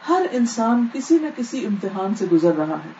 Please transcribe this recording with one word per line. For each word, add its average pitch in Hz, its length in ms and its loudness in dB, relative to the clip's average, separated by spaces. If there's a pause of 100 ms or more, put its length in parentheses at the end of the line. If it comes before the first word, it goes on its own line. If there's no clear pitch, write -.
ہر 370 220 2
انسان 233 640 2
کسی 285 280 2
نہ 311 140 -4
کسی 247 300 -6
امتحان 196 500 -2
سے 185 160 -2
گزر 165 240 4
رہا 156 300 -2
ہے۔ 160 140 -16